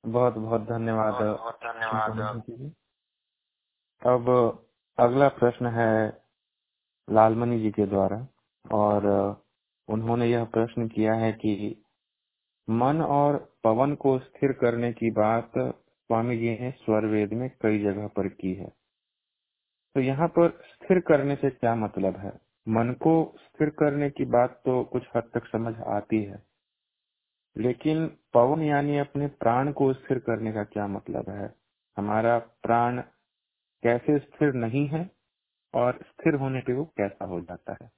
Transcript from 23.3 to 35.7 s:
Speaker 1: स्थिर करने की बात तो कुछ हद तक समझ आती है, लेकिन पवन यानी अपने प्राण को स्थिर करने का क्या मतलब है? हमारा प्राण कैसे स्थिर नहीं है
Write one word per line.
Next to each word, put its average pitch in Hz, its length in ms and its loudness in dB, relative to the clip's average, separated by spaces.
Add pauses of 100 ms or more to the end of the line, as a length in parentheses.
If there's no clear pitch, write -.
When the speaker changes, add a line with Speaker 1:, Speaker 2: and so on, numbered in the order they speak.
Speaker 1:
स्थिर - 320 -2
करने 147 400 0
की 135 160 -4
बात 123 400 2
तो 127 180 0
कुछ 123 200 -6 (120)
हद 117 180 -2
तक 123 120 -4
समझ 113 300 -6 (120)
आती 107 360 -2
है, 101 240 -14 (1120)
लेकिन 151 600 -2 (160)
पवन 135 280 6
यानी 147 360 0
अपने 143 300 -2
प्राण 131 460 0
को 135 200 2
स्थिर 127 260 -2
करने 110 340 -4
का 107 100 -4
क्या 104 240 -6
मतलब 101 420 -8
है? 98 260 -10 (420)
हमारा 110 420 0
प्राण 120 640 -2 (840)
कैसे 120 360 2
स्थिर 143 340 -2
नहीं 127 340 -2
है 160 240 -6 (640)